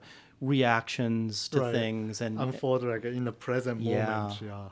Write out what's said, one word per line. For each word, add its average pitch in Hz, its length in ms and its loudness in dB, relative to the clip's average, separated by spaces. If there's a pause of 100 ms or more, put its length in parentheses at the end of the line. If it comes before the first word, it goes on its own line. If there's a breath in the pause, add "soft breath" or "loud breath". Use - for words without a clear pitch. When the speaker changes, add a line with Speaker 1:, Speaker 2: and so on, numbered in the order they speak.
(420 loud breath)
Speaker 1:
reactions 113 1080 2
to 147 120 2
Speaker 2:
Right. 123 120 0
Speaker 1:
things 110 480 -2
and 110 180 -2
Speaker 2:
Unfold, 127 440 0
like, 117 240 -2
in 123 180 -2
the 117 80 -2
present 123 480 -2
Speaker 1:
Yeah. 113 260 2
Speaker 2:
moment, 104 360 -2
yeah. 101 300 -10